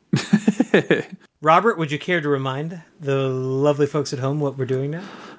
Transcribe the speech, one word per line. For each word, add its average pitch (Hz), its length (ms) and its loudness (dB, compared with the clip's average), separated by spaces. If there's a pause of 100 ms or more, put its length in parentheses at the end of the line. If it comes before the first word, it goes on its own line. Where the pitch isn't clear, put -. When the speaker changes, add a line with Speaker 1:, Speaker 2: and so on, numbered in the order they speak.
(120)
Speaker 1:
<laughs> - 920 2 (380)
Speaker 2:
Robert, 180 360 4
would 160 140 -2
you 147 80 -2
care 180 200 -2
to 147 80 -4
remind 143 540 -2 (180)
the 135 300 0
lovely 135 560 2
folks 143 260 -2
at 131 80 -4
home 139 220 -2
what 139 160 -2
we're 135 80 -4
doing 131 260 -2
now? 170 120 -8 (360)